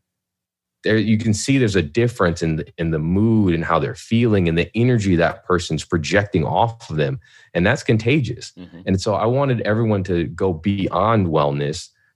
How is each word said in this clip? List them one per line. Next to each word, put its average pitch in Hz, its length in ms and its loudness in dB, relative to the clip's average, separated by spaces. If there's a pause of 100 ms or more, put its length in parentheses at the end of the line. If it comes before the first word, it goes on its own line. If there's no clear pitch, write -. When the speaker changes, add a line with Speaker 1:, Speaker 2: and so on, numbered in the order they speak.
(840)
Speaker 1:
There, 107 140 2
you 110 200 2
can 110 160 0
see 135 240 0
there's 110 180 2
a 92 60 2
difference 92 600 0
in 80 140 0
the, - 220 -8
in 82 140 -2
the 78 80 -2
mood 98 540 2
and 82 120 -2
how 85 120 2
they're 71 160 -2
feeling 110 540 2
and 82 100 0
the 85 160 -2
energy 110 420 2
that 82 300 0
person's 85 380 -2
projecting 85 600 0
off 113 440 -2
of 80 60 -6
them. 131 240 -2 (340)
And 87 140 2
that's 131 160 0
contagious. 123 720 -2
Speaker 2:
Mm-hmm. 87 280 -18
Speaker 1:
And 95 160 0
so 107 120 -2
I 98 120 0
wanted 127 360 0
everyone 107 440 0
to 87 220 0
go 92 260 -2
beyond 98 760 0
wellness 73 600 -2 (260)